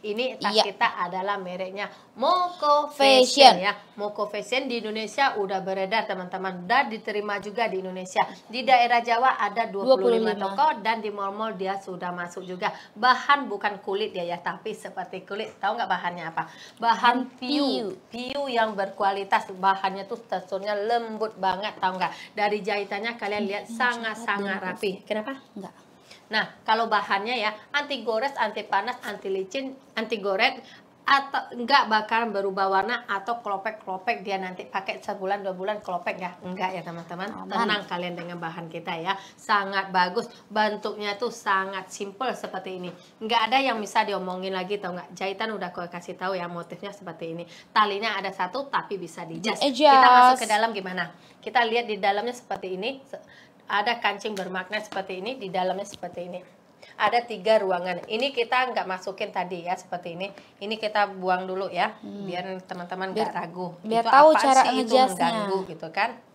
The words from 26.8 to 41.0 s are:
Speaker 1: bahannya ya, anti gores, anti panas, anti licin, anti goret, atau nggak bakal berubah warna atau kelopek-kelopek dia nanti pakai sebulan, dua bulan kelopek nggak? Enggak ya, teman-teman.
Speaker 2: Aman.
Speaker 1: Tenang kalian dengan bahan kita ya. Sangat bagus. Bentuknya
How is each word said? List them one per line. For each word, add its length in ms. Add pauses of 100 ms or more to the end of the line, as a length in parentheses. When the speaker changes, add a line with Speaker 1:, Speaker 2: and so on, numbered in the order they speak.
Speaker 1:
bahannya 560
ya, 80 (240)
anti 320
gores, 320
anti 240
panas, 400
anti 320
licin, 400 (240)
anti 240
goret, 400 (440)
atau 480
nggak 400
bakal 400
berubah 320
warna 400
atau 320
kelopek-kelopek 880
dia 160
nanti 240
pakai 400
sebulan, 400
dua 80
bulan 320
kelopek 320
nggak? 240
Enggak 320
ya, 80
teman-teman. 480
Speaker 2:
Aman. 240
Speaker 1:
Tenang 320
kalian 320
dengan 240
bahan 320
kita 240
ya. 160 (240)
Sangat 560
bagus. 320 (240)
Bentuknya 640